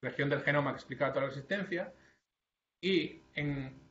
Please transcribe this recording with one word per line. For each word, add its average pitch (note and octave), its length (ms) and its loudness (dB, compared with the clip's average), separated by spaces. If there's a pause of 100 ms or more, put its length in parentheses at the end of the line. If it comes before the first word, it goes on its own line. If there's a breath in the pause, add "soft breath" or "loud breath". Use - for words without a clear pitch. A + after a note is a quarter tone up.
región C#3 280 0
del C#3+ 120 2
genoma C#3+ 320 2
que - 40 -6
explicaba C3+ 340 -2
toda C#3 140 2
la - 40 -2
resistencia, F3+ 640 -4 (920 soft breath)
y F3+ 380 2 (120)
en C#3 440 -4 (120)